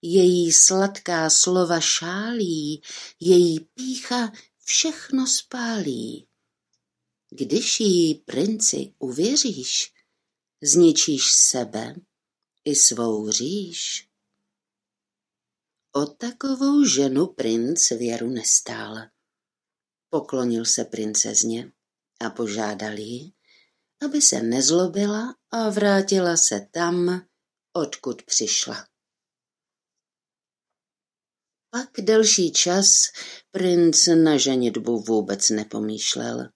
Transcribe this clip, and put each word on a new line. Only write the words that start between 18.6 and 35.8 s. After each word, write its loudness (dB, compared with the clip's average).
Poklonil -2
se 0
princezně -2
a -4
požádal -6
ji, -12
aby -2
se 2
nezlobila 0
a -2
vrátila 2
se 0
tam, -2
odkud -6
přišla. -4
Pak -8
delší 4
čas 2
princ 4
na 6
ženitbu 0
vůbec 0
nepomýšlel. -6